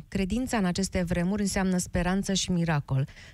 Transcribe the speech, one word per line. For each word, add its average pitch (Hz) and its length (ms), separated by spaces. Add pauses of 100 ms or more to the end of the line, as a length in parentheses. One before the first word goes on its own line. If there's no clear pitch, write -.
Credința 214 480
în 196 80
aceste 180 440
vremuri 180 320
înseamnă 190 360
speranță 180 580
și - 160
miracol. 156 540 (300)